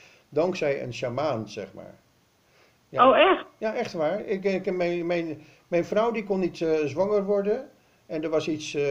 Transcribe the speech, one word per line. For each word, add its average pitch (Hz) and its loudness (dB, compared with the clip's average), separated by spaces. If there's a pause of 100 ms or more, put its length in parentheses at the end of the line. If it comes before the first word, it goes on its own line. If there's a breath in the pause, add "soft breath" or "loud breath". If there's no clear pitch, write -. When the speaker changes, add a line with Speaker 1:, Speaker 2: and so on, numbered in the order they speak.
(280 soft breath)
Speaker 1:
dankzij 151 0
een 123 -8
sjamaan, 123 -4
zeg 95 -12
maar. 92 -18 (960)
Ja. 240 6
Speaker 2:
Oh, 233 6
echt? 349 4 (140)
Speaker 1:
Ja, 220 -4
echt 240 -4
waar. 170 -2
Ik, 196 -2
ik, 190 0
mijn, 175 -2
mijn, 165 -4 (260 soft breath)
mijn 175 0
vrouw 214 2
die 214 -2
kon 190 -2
niet, 170 -2
eh, 160 2 (100)
zwanger 196 0
worden. 208 0 (380)
En 156 -6
er 160 -4
was 156 0
iets, 156 -4
eh, 147 0